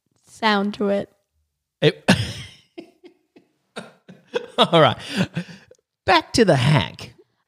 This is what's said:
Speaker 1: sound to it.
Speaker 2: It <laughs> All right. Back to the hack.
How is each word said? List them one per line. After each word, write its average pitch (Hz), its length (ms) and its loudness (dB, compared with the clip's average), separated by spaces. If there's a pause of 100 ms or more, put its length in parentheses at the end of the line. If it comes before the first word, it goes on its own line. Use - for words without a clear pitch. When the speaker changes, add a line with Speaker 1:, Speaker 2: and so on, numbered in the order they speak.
(280)
Speaker 1:
sound 208 480 -2
to 202 140 -4
it. 202 200 -4 (720)
Speaker 2:
It 160 260 0
<laughs> - 40 4 (2500)
All 165 240 4
right. 123 160 4 (1080)
Back 320 280 0
to 233 120 4
the 165 100 4
hack. 127 580 -2 (340)